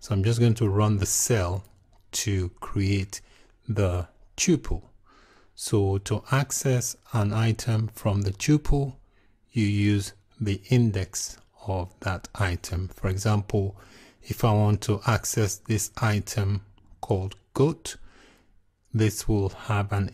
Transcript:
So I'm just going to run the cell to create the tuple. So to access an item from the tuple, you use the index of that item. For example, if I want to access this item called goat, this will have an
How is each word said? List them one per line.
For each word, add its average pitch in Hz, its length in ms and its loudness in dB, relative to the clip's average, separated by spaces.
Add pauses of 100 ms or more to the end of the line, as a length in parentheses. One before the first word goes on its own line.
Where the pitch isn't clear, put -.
So - 140 -6
I'm 98 100 2
just 117 160 2
going 117 140 6
to 110 140 0
run 104 300 2
the 98 80 0
cell 95 580 0 (480)
to 92 380 -2 (100)
create 101 600 -2 (480)
the 92 400 0 (280)
tuple. - 460 0 (720)
So 98 440 0
to 101 340 -4
access 135 640 0 (160)
an 104 200 0
item 110 640 0
from 101 280 0
the 98 100 -2
tuple, 143 640 2 (540)
you 107 160 2
use 101 460 2 (280)
the 104 200 -2 (100)
index 113 680 0 (300)
of 92 340 -4
that - 340 -4
item. 90 540 -2
For - 200 -6
example, 98 680 0 (460)
if - 220 -4
I 110 80 4
want 104 300 4
to 104 240 0
access 107 500 0
this - 420 -4
item 104 640 -2 (380)
called 95 360 -4 (180)
goat, - 420 0 (960)
this 110 360 0
will 101 220 2
have 101 420 -4
an 98 220 0